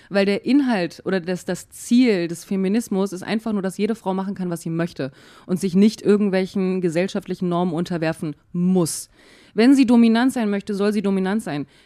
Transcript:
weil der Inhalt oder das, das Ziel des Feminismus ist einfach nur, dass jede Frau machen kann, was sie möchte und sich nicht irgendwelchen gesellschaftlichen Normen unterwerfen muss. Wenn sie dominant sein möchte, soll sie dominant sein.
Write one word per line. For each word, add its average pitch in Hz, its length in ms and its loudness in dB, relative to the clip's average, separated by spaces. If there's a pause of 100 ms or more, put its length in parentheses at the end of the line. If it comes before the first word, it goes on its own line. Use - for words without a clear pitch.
weil 196 160 2
der 202 200 -2
Inhalt 240 580 0
oder 185 160 -2
das, 175 240 -6
das - 240 -8
Ziel 220 640 2
des 170 160 -10
Feminismus 196 680 -2
ist 180 100 -10
einfach 220 300 -6
nur, 208 100 -2
dass 185 160 -6
jede 214 180 -2
Frau 190 180 -6
machen 190 200 -4
kann, 185 160 -6
was 170 120 -6
sie 170 80 -8
möchte 165 420 -4 (340)
und 180 140 -2
sich 185 160 -2
nicht 208 260 4
irgendwelchen 185 760 0
gesellschaftlichen 180 720 -2
Normen 170 240 0
unterwerfen 160 640 -4 (160)
muss. 180 560 0 (440)
Wenn 247 220 6
sie 262 100 4
dominant 233 460 4
sein 233 180 -2
möchte, 202 240 -4
soll 202 200 0
sie 208 80 0
dominant 190 420 -2
sein. 147 240 -8 (180)